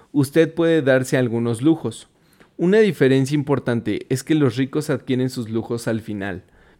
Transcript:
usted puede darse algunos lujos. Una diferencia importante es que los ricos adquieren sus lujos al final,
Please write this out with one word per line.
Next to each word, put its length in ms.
usted 400
puede 300
darse 360
algunos 440
lujos. 460
Una 220
diferencia 560
importante 760
es 140
que 100
los 220
ricos 340
adquieren 400
sus 220
lujos 360
al 140
final, 440